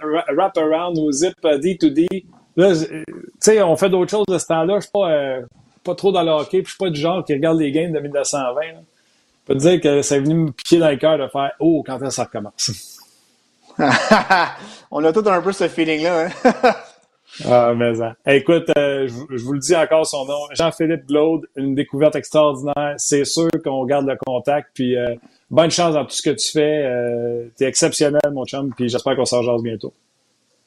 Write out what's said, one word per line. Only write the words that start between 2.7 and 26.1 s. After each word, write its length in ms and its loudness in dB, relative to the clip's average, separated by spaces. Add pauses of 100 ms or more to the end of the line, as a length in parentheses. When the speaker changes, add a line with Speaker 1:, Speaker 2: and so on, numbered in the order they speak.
Speaker 1:
je, 100 -2
tu 200 -10 (340)
sais, 240 4
on 140 4
fait 140 0
d'autres 200 0
choses 160 0
de 120 0
ce 80 -6
temps-là. 320 0
Je 20 0
suis 120 -14
pas, 200 0
euh, 300 -2 (420)
pas 100 -4
trop 160 0
dans 140 2
le 80 2
hockey, 300 0
puis 20 -10
je 60 -14
suis 80 -16
pas 120 -2
du 100 -6
genre 240 -2
qui 80 -4
regarde 280 2
les 100 0
games 220 -2
de 80 -2
mille 100 -8
neuf 160 -2
cent 280 -4
vingt, 180 -6
là. 80 -20 (680)
Je 60 2
peux 40 0
te 100 4
dire 120 4
que 220 2
ça 140 0
est 40 4
venu 140 0
me 180 2
piquer 260 2
dans 120 4
le 60 0
cœur 220 2
de 80 -4
faire, « 320 -4
Oh, 260 2
quand 120 -8
est-ce 80 -8
que 60 -4
ça 140 -4
recommence ? » 760 -10 (800)
Speaker 2:
<laughs> 1120 0
On 140 -4
a 80 4
tout 140 0
un 140 4
peu 100 -2
ce 160 -2
feeling-là, 600 0 (160)
hein ? 320 4
<laughs> 60 -18 (640)
Speaker 1:
Ah, 280 4
mais 200 0
ça. 200 -4 (120)
Écoute, 400 4 (100)
euh, 320 0
je, 280 -12
je 80 -6
vous 80 -6
le 80 -2
dis 140 2
encore 320 2
son 200 -6
nom, 120 -4 (140)
Jean-Philippe 540 -2
Glaude, 400 2 (100)
une 180 -4
découverte 420 0
extraordinaire. 840 0
C'est 260 0
sûr 240 0 (160)
qu'on 220 -2
garde 200 0
le 100 -2
contact, 580 -4
puis, 220 0
euh, 180 -2 (340)
bonne 220 4
chance 240 2
dans 100 0
tout 100 -12